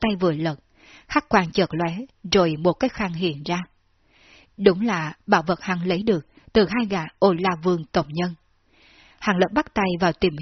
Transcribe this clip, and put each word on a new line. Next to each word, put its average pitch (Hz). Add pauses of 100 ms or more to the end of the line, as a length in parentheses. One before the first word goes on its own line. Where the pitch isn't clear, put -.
tay 220
vừa 180
lật, 156 (520)
hắc -
quang 180
chợt 180
lóe, 170 (340)
rồi 170
một 170
cái 262
khăn 190
hiện 160
ra. 170 (1000)
Đúng 196
là 175 (140)
bảo 190
vật 175
hắn 180
lấy 185
được 202 (280)
từ 214
hai 233
gã 190 (180)
Ô 196
La 180 (140)
Vương 170
tộc 175
nhân. 170 (840)
Hàng 196
Lập 180
bắt 294
tay 202 (140)
vào 170
tìm 175